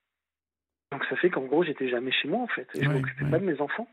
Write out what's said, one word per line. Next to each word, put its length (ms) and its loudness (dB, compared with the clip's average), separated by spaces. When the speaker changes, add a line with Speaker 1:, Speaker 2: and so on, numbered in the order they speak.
Speaker 1:
Donc 140 -4
ça 100 -2
fait 140 4
qu'en 140 -2
gros, 200 4
j'étais 240 -2
jamais 240 -2
chez 160 0
moi, 120 0
en 60 -2
fait, 280 -6
et 100 0
je 40 4
Speaker 2:
Oui, 80 2
Speaker 1:
m'occupais 280 -2
Speaker 2:
oui. 60 2
Speaker 1:
pas 100 4
de 40 -2
mes 160 0
enfants. 320 -4